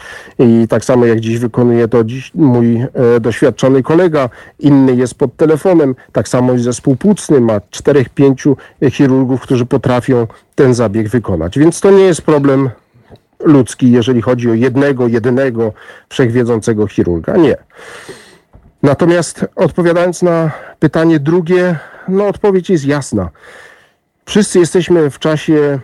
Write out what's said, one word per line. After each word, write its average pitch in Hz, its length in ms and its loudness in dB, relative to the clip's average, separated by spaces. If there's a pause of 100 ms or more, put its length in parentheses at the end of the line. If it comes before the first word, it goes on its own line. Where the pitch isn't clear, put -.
(380)
I 117 300 4
tak 117 160 -2
samo 123 220 2
jak 113 140 0
dziś 113 180 -4
wykonuje 120 500 0
to 117 160 0
dziś 127 300 -10
mój, 120 420 2
e, 120 120 -4 (320)
doświadczony 131 640 0
kolega, 156 460 0 (300)
inny 135 380 2
jest 123 180 -2
pod 135 220 -4
telefonem, 156 580 0 (180)
tak 117 160 -4
samo 127 240 0
i 123 60 0
zespół 123 380 -2
płucny 175 440 0
ma 113 200 0 (100)
czterech, 143 380 0
pięciu 139 480 0 (340)
chirurgów, 131 500 0
którzy 123 260 -2
potrafią 123 600 -2 (280)
ten 127 200 4
zabieg 110 340 -2
wykonać. 98 500 -4
Więc 160 220 2
to 202 100 4
nie 196 140 6
jest 180 180 0
problem 139 480 0 (760)
ludzki, 135 480 2
jeżeli 120 300 0
chodzi 120 280 -2
o 113 40 0
jednego, 123 540 0
jedynego 117 640 -2 (360)
wszechwiedzącego 117 800 0
chirurga. 87 500 -2
Nie. 156 200 2 (1300)
Natomiast 170 640 0 (100)
odpowiadając 175 640 -2
na 165 280 0 (280)
pytanie 160 420 2
drugie, 175 580 0 (300)
no 196 180 -2
odpowiedź 190 440 -2
jest 156 140 0
jasna. 131 460 -4 (920)
Wszyscy 202 340 0
jesteśmy 170 520 0
w - 80 -12
czasie 147 640 -2